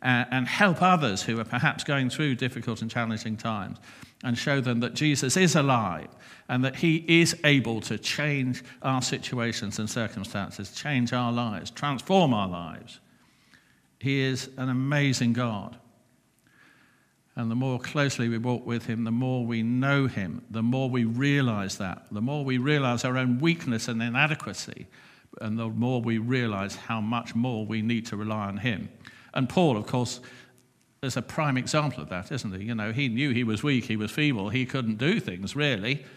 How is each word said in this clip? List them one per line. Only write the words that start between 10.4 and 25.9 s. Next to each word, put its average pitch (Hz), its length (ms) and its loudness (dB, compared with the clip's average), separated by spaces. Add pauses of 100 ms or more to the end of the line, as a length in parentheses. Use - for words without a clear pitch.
change 127 420 0
our 123 180 0
lives, 113 400 -4
transform 143 640 4
our 101 140 2
lives. 87 520 -10 (1000)
He 139 220 0
is 131 360 -2
an 131 120 -4
amazing 131 640 2
God. 113 440 -4 (1600)
And 117 140 -2
the 113 60 0
more 127 240 0
closely 131 500 0
we 117 80 0
walk 120 280 -2
with 117 220 -2
him, 113 180 -2
the 113 60 -2
more 127 340 0
we 113 180 0
know 131 440 4
him, 98 420 -4
the 113 140 -2
more 131 260 2
we 123 160 2
realize 117 720 2
that, - 340 -8
the 107 100 -4
more 143 220 -2
we 131 140 0
realize 131 480 2
our 127 120 0
own 127 220 2
weakness 156 480 0
and 113 140 -2
inadequacy, 120 840 -2 (520)
and 110 180 -4
the 113 120 -2
more 120 320 0